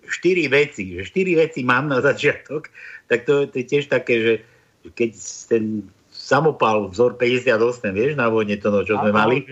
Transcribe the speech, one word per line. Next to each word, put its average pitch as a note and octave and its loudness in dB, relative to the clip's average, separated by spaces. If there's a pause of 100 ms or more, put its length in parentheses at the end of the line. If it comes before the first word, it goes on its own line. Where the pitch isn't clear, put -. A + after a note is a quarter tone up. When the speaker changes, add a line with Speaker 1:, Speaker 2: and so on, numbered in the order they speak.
Speaker 1:
štyri E3+ 0
veci, G2 0
že F#2+ -10
štyri F#3 0
veci D#3 0
mám B2+ 2
na B2+ 0
začiatok, - -2 (400)
tak A#2+ 0
to, C#3+ 2
to - -8
je B2+ -4
tiež C#3+ -2
také, B2 0
že A2+ 2 (600)
keď A#2 -2 (380)
ten A2+ 2 (480)
samopal A2+ 0
vzor A#2+ 2
päťdesiatosem, A#2+ 0
vieš, C#3 0
na A#2 2
vojne G#2 0
to, A2 -2
no, G2+ 2
čo G2+ 0
sme G#2 2
Speaker 2:
Áno, - -
Speaker 1:
mali. A2 2 (160)